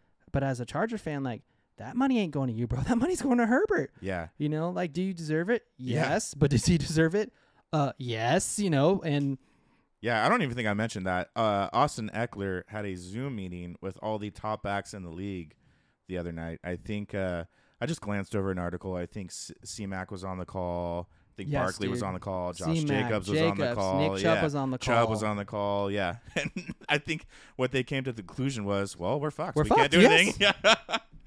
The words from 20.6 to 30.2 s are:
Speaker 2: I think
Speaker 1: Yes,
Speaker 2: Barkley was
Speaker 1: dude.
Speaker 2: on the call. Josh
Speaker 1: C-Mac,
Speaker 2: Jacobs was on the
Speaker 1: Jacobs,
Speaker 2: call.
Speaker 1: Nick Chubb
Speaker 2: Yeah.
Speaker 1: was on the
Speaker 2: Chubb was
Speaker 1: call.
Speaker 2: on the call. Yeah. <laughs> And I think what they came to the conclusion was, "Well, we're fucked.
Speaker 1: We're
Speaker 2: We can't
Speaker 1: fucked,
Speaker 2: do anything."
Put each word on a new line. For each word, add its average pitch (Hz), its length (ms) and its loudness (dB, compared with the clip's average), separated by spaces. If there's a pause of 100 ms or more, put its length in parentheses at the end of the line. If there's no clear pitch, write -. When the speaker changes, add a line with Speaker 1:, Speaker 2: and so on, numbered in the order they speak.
Speaker 2:
I - 260 -20
think 107 140 -8
Speaker 1:
Yes, 90 120 0
Speaker 2:
Barkley 92 260 -2
was 120 120 -2
Speaker 1:
dude. 101 80 -4
Speaker 2:
on 92 60 -4
the 90 60 -8
call. 90 320 -4
Josh 85 140 -8 (140)
Speaker 1:
C-Mac, 143 260 2
Speaker 2:
Jacobs 104 240 -2
was 156 100 2
on 165 160 2
the - 80 -2
Speaker 1:
Jacobs, 120 140 -2
Speaker 2:
call. 95 220 2
Speaker 1:
Nick 95 220 0
Chubb - 140 4
Speaker 2:
Yeah. 196 60 0
Speaker 1:
was 147 120 0
on 135 160 -2
the 127 80 -4
Speaker 2:
Chubb 117 300 4
was 107 120 -2
Speaker 1:
call. 107 100 0
Speaker 2:
on 104 80 -2
the 101 60 -4
call. 101 460 -2
Yeah. 95 260 0 (100)
<laughs> - 100 -14
And 160 380 -4 (140)
I 147 100 2
think 156 260 -6 (320)
what 127 160 0
they 131 100 2
came 135 220 -4
to 131 80 -4
the 113 100 -10
conclusion 127 420 -4
was, 98 320 0
"Well, 104 220 -2
we're 147 120 -2
fucked. 165 260 -6
Speaker 1:
We're 151 80 6
Speaker 2:
We - 60 2
can't 453 100 6
Speaker 1:
fucked, 143 120 4
Speaker 2:
do 175 80 8
anything." 214 380 8